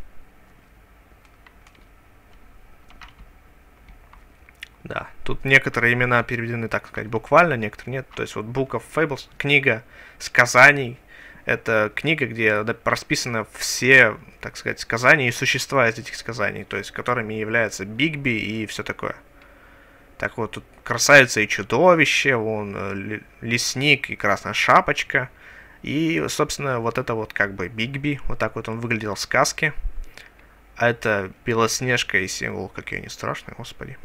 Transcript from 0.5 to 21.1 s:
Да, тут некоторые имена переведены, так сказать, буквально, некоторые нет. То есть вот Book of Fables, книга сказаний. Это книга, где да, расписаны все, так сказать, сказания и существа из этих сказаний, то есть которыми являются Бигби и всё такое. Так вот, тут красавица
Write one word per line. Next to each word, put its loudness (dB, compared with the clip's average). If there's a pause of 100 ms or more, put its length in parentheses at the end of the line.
Да, -8 (160)
тут -2
некоторые 4
имена 2
переведены, -6
так -4
сказать, -8
буквально, 2
некоторые -6
нет. -10
То -6
есть -8
вот -6
Book -4
of -6 (120)
Fables, -2 (100)
книга 2 (360)
сказаний. 6 (460)
Это 2
книга, -2
где 0
да, -4
расписаны -2
все, 6 (240)
так -12
сказать, -6
сказания 2
и -2
существа 0
из -2
этих -12
сказаний, -6
то -8
есть -6
которыми -4
являются -2
Бигби -2
и -4
всё -10
такое. -8 (1040)
Так -6
вот, -4
тут -12 (200)
красавица 6